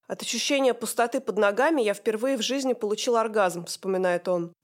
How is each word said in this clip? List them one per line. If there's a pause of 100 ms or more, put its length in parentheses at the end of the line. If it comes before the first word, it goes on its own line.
«От
ощущения
пустоты
под
ногами
я
впервые
в
жизни
получил
оргазм»,
вспоминает
он.